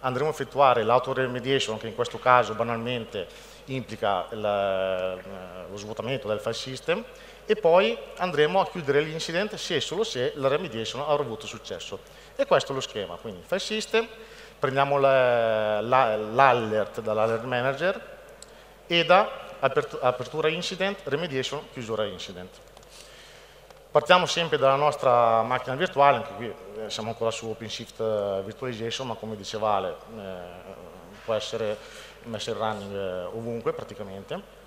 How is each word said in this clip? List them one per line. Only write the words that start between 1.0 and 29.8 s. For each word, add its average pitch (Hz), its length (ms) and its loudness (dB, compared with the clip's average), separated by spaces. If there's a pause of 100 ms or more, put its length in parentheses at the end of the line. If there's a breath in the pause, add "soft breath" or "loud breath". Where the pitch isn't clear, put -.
remediation, 127 680 0
che 113 100 -8
in 101 80 -10
questo 120 240 -4
caso 123 340 6
banalmente 113 720 -4 (380 loud breath)
implica 104 680 -2
il, 107 140 -8
eh, 95 1200 -2
lo 98 80 -12
svuotamento 107 520 -6
del 107 100 0
file 117 160 -4
system, 160 500 -4 (420 loud breath)
e 214 80 2
poi 208 420 6 (200)
andremo 160 440 4
a 180 60 4
chiudere 143 340 0
l'incident 170 540 -4
se 170 220 -4
e 135 40 2
solo 175 220 -4
se 143 320 -2
la 135 140 0
remediation 131 520 -2
avrà 147 220 2
avuto 113 240 -6
successo. 101 540 -10 (340 loud breath)
E 269 100 0
questo 143 280 4
è - 20 -4
lo 131 60 -2
schema, 92 340 -6
quindi 92 320 -12
file 190 140 -2
system, 220 460 -2 (520 loud breath)
prendiamo 139 400 2
la, 117 800 4
la, 117 360 4
l'alert 110 840 4
dall'alert 110 440 0
manager, 131 720 -2 (680 loud breath)
eda, 170 720 4
apertu-, 139 420 0
apertura 123 460 0
incident, 180 560 -4
remediation, 143 680 -4
chiusura 110 320 -4
incident. 92 460 -10 (1400 loud breath)
Partiamo 175 340 6
sempre 156 320 -2
dalla 135 160 6
nostra 120 680 4
macchina 127 340 -2
virtuale, 143 400 4
anche 110 180 -6
qui, 113 120 -8
eh, 104 440 -10
siamo 110 200 -6
ancora 113 200 -2
su 113 160 -8
OpenShift, 110 540 -10
eh, 101 440 -2
Virtualization, 113 600 -8
ma 117 80 -6
come 110 220 -10
diceva 104 340 -2
Ale, 95 260 0 (220)